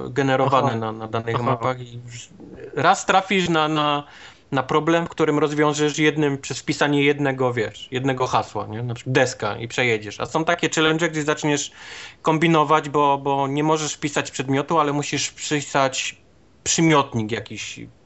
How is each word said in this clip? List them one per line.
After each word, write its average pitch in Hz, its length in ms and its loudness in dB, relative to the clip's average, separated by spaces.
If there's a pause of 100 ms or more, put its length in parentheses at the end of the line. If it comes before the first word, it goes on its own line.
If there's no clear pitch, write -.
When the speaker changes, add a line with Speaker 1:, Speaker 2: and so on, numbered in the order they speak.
(100)
Speaker 1:
generowane 131 580 2
Speaker 2:
Aha. 117 100 -2
Speaker 1:
na, 110 140 -4
na 110 160 -10
danych 113 260 -4
Speaker 2:
Aha. 120 100 -2
Speaker 1:
mapach 127 360 -2
i 120 180 -14 (760)
raz 170 320 2
trafisz 190 420 2
na, 156 200 2
na, 147 360 0 (480)
na 135 100 2
problem, 165 440 2
w - 20 -16
którym 151 300 0
rozwiążesz 147 600 2
jednym, 151 400 2
przez - 220 -10
wpisanie 143 440 2
jednego, 135 480 2
wiesz, 104 380 -6
jednego 131 360 -2
hasła, 104 400 -2
nie? 110 160 -8
Na 120 120 -6
przykład 127 200 -6
deska 123 420 0
i 117 120 -8
przejedziesz. 110 520 -2
A 117 60 -4
są 160 180 -2
takie 165 260 2
challenge, 160 380 2
gdzie 156 140 -4
zaczniesz 147 480 0 (520)
kombinować, 156 680 4
bo, 143 300 2
bo 139 300 -2
nie 147 160 0
możesz 156 300 0
wpisać - 360 -4
przedmiotu, 143 480 0
ale 147 140 2
musisz 143 340 -4
wpisać - 880 -2 (480)
przymiotnik 139 680 2
jakiś 107 480 -10 (260)